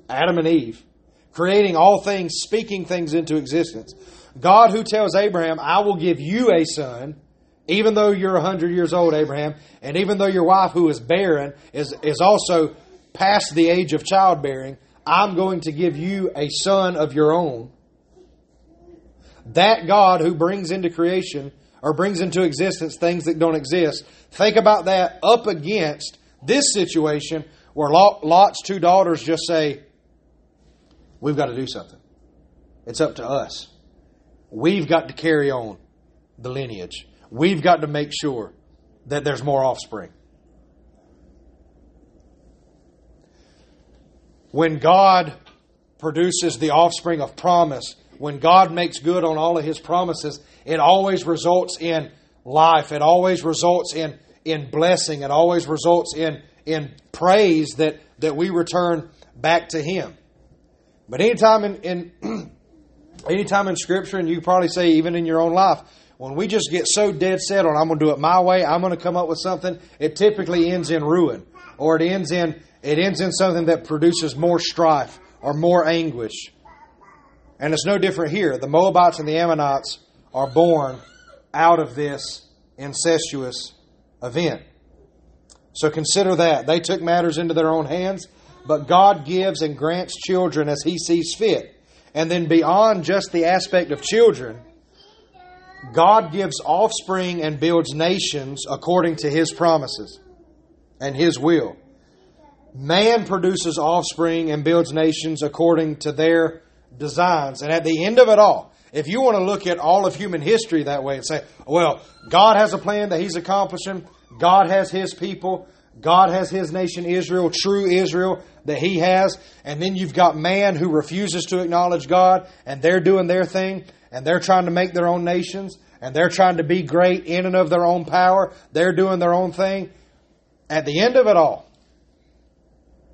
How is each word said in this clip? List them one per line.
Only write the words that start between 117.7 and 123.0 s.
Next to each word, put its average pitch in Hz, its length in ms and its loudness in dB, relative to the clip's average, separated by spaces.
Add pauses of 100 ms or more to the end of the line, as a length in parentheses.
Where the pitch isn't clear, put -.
Israel 185 560 0 (240)
that 147 120 -4
He 175 220 -2
has," 185 380 2 (260)
and 147 180 -10
then 190 140 -4
you've 185 180 -6
got 165 240 4
man 185 380 0
who 170 140 -2
refuses 165 560 -2
to 180 140 -4
acknowledge 170 480 0
God, 185 400 4 (180)
and 135 160 -10
they're 175 200 4